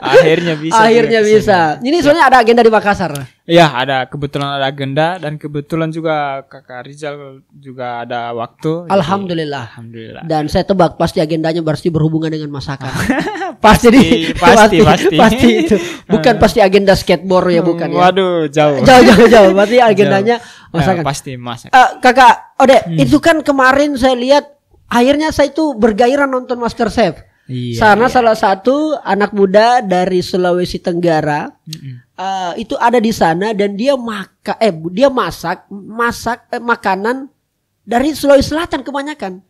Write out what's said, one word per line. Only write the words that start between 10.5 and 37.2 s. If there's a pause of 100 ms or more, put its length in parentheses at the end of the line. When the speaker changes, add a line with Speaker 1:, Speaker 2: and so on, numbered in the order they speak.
Speaker 2:
tebak
pasti
agendanya
pasti
berhubungan
dengan
masakan.
Speaker 1:
<laughs> (580)
Speaker 2:
Pasti
Speaker 1:
Pasti,
Speaker 2:
di-,
Speaker 1:
pasti,
Speaker 2:
<laughs>
pasti,
Speaker 1:
pasti.
Speaker 2:
pasti
itu. (280)
Bukan
Speaker 1:
Eh.
Speaker 2:
pasti
agenda
skateboard
ya,
Speaker 1:
Hmm,
Speaker 2:
bukan
ya.
Speaker 1:
waduh, (140)
jauh.
Speaker 2:
Jauh,
jauh,
jauh.
Berarti
Speaker 1:
<laughs>
Jauh.
Speaker 2:
agendanya
Speaker 1:
Eh,
Speaker 2:
masakan.
Speaker 1:
pasti
masak.
Speaker 2:
Eh,
Kakak
Ode,
Speaker 1:
Hmm.
Speaker 2:
itu
kan
kemarin
saya
lihat (340)
akhirnya
saya
itu
bergairah
nonton
MasterChef. (220)
Speaker 1:
Iya,
Speaker 2:
Sana
Speaker 1:
iya.
Speaker 2:
salah
satu (220)
anak
muda
dari
Sulawesi
Tenggara, (120)
Speaker 1:
Mm-mm. (200)
Speaker 2:
eh,
itu
ada
di
sana
dan
dia
maka-,
eh,
bu-,
dia
masak,
masak,
eh,
makanan (540)